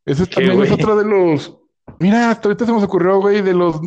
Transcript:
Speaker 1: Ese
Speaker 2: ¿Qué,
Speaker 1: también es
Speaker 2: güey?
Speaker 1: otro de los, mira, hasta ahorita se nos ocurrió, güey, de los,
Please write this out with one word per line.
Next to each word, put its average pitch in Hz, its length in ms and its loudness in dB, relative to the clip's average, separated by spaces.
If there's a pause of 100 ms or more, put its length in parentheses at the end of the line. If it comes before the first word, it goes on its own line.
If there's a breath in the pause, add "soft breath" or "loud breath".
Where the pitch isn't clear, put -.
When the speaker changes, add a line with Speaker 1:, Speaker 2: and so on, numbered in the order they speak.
Speaker 1:
Ese 143 220 -2
Speaker 2:
¿Qué, - 100 -16
Speaker 1:
también 185 160 2 (100)
es 196 80 0
Speaker 2:
güey? - 20 0
Speaker 1:
otro 214 240 0
de 208 80 0
los, 180 520 -2 (440)
mira, 233 300 2
hasta 220 180 -2
ahorita 208 180 -2
se 233 60 0
nos 220 100 0
ocurrió, 190 380 0
güey, 202 220 2
de 190 120 0
los, 175 320 0